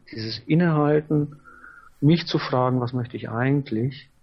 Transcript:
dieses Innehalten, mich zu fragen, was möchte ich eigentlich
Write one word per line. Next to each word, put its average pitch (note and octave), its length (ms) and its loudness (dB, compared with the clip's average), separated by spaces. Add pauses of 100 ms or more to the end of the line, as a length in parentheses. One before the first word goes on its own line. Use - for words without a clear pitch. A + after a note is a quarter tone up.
(120)
dieses A2+ 280 -8
Innehalten, D3+ 1000 0 (600)
mich E3 260 4
zu - 120 -2
fragen, B2+ 420 0
was A#2+ 120 -4
möchte B2 240 -6
ich A2 140 -10
eigentlich B2+ 800 -2 (120)